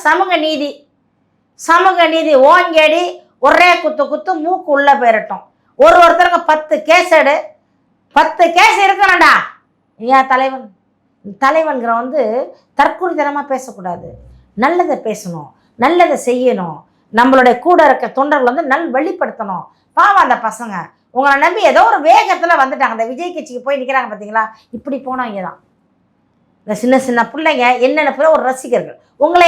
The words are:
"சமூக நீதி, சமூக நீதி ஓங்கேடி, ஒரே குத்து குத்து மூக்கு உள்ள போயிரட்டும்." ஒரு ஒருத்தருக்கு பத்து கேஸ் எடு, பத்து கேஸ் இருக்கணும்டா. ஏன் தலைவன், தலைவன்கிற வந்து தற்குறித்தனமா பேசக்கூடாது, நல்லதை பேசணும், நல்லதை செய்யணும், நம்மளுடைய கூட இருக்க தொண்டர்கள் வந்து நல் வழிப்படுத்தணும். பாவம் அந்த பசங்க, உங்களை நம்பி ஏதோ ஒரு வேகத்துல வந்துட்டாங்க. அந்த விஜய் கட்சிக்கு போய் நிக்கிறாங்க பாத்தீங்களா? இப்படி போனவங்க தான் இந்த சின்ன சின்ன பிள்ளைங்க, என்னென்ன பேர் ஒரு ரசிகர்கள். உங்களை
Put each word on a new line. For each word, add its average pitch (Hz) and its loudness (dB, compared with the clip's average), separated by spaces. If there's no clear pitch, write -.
"சமூக 359 0
நீதி, 294 -4
சமூக 349 2
நீதி 320 2
ஓங்கேடி, 330 2
ஒரே 330 4
குத்து 285 -2
குத்து 311 -6
மூக்கு 349 -4
உள்ள 277 2
போயிரட்டும்." 220 -2
ஒரு 330 6
ஒருத்தருக்கு 339 2
பத்து 311 -2
கேஸ் 349 2
எடு, 277 0
பத்து 302 2
கேஸ் 440 2
இருக்கணும்டா. 370 2
ஏன் 262 0
தலைவன், 262 -4
தலைவன்கிற 285 -2
வந்து 262 -4
தற்குறித்தனமா 294 -2
பேசக்கூடாது, 196 -10
நல்லதை 330 0
பேசணும், 170 -10
நல்லதை 330 2
செய்யணும், 226 -2
நம்மளுடைய 247 4
கூட 349 4
இருக்க 247 0
தொண்டர்கள் 269 0
வந்து 285 -6
நல் 320 -2
வழிப்படுத்தணும். 233 -6
பாவம் 381 4
அந்த 247 0
பசங்க, 220 -8
உங்களை 277 2
நம்பி 359 0
ஏதோ 269 4
ஒரு 427 0
வேகத்துல 349 2
வந்துட்டாங்க. 262 -2
அந்த 226 -4
விஜய் 339 -10
கட்சிக்கு 247 -14
போய் 277 -4
நிக்கிறாங்க 254 -4
பாத்தீங்களா? 214 -6
இப்படி 269 -10
போனவங்க 240 -8
தான் 160 -16
இந்த 208 -6
சின்ன 247 2
சின்ன 240 -2
பிள்ளைங்க, 294 -2
என்னென்ன 294 0
பேர் 311 2
ஒரு 254 0
ரசிகர்கள். 247 -6
உங்களை 349 4